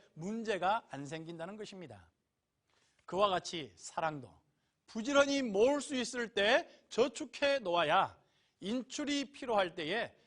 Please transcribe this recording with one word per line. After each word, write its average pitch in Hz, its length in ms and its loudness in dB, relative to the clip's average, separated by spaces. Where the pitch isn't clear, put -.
문제가 208 760 -2
안 139 160 -8
생긴다는 165 520 -10
것입니다. 160 500 -14
그와 202 240 2
같이 170 460 -4
사랑도 151 580 -6
부지런히 277 540 2
모을 247 400 4
수 285 140 -6
있을 240 380 -4
때 233 360 4
저축해 277 720 0
놓아야 170 580 2
인출이 262 760 -4
필요할 202 420 0
때에 180 380 -4